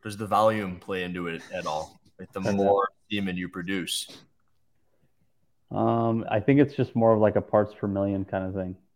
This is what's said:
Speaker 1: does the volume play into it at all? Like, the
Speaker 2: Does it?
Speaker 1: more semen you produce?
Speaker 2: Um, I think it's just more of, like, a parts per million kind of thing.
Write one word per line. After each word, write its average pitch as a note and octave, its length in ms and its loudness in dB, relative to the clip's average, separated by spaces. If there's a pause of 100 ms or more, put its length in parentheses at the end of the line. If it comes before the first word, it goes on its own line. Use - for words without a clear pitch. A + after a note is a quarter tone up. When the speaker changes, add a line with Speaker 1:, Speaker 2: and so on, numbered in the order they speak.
Speaker 1:
does G#2+ 120 -10
the G#2 120 -8
volume G#2 520 2
play F#2 240 -6
into F2+ 240 -6
it E2 140 -8 (100)
at F2+ 140 -8
all? D#2 340 -8 (200)
Like, F#2 140 -16
the G2 80 -8
Speaker 2:
Does G2+ 120 -2
it? G2 40 0
Speaker 1:
more G2 300 2 (220)
semen G2 260 -4
you F2+ 140 -8
produce? F2+ 580 -6 (1600)
Speaker 2:
Um, A2+ 580 0
I A2 100 0
think C#3 200 4
it's C#3 160 4
just B2+ 200 -2
more A2+ 180 6
of, G#2+ 60 4
like, G#2+ 160 4
a G#2 60 2
parts G#2 320 2
per - 140 -6
million G2 380 -2
kind F#2+ 200 -4
of F#2 80 -8
thing. F#2 220 -6 (200)